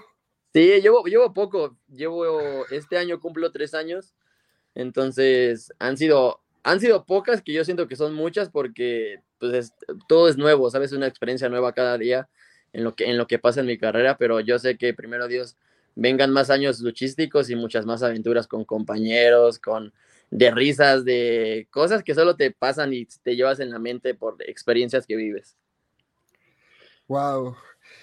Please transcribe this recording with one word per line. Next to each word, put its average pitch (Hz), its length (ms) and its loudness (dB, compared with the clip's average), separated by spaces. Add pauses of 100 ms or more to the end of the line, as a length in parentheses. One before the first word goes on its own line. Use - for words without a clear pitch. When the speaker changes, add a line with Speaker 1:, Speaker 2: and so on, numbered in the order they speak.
(540)
Speaker 1:
Sí, 185 280 8
llevo, 220 240 4
llevo 208 280 2
poco, 185 440 -4 (100)
llevo, 151 840 -6
este 147 260 -6
año 175 220 -4
cumplo 165 320 -6
tres 151 240 -8
años, 165 400 -10 (580)
entonces 127 1080 0
han 127 180 -4
sido, 139 440 2 (220)
han 180 160 2
sido 220 260 2
pocas 196 380 0
que 151 100 -8
yo 160 100 0
siento 175 240 -4
que 131 80 -12
son 151 200 -4
muchas 170 340 -4
porque, 120 720 -6 (200)
pues, 120 140 -4
es, 120 200 -4 (340)
todo 170 200 6
es 143 100 2
nuevo, 143 340 4
¿sabes? 135 200 -2
Una 139 160 -4
experiencia 127 420 -6
nueva 123 240 -2
cada 123 240 -2
día 123 300 -2 (460)
en 113 100 -6
lo 113 120 -4
que, 95 140 -4
en 120 80 0
lo 117 100 -2
que 120 100 -2
pasa 120 220 2
en 131 80 -2
mi 120 100 -4
carrera, 117 400 0
pero 113 220 0
yo 113 200 0
sé 123 180 -2
que 123 160 -2
primero 120 340 -10
Dios 123 280 -8 (400)
vengan 131 360 2
más 135 180 2
años 139 300 0
luchísticos 131 720 -4
y 120 60 -6
muchas 117 300 -6
más 117 160 -6
aventuras 117 460 -2
con 110 180 -8
compañeros, 113 920 2
con, 110 340 -8 (360)
de 117 220 6
risas, 135 520 4
de 117 680 -2
cosas 180 320 0
que 147 120 -4
solo 165 220 4
te 135 140 0
pasan 139 420 -4
y 120 120 -8
te - 300 -6
llevas 131 240 0
en 131 100 -6
la 117 100 -12
mente 120 360 -6
por 107 220 -10 (100)
experiencias 120 580 -2
que 110 120 -6
vives. 107 400 -10 (1500)
Speaker 2:
Guau. 135 480 -4 (480)